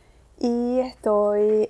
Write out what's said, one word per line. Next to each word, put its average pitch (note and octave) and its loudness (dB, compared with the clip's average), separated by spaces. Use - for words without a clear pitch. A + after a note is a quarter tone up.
Y A#3+ -2
estoy G#3 0